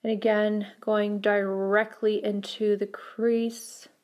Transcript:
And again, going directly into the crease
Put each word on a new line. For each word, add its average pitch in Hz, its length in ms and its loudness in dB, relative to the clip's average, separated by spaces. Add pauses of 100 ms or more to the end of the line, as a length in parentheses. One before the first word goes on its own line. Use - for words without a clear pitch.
And 226 80 -2
again, 214 560 2 (140)
going 208 380 0
directly 202 1040 0
into 208 540 0
the 202 80 -2
crease 226 1000 -4 (160)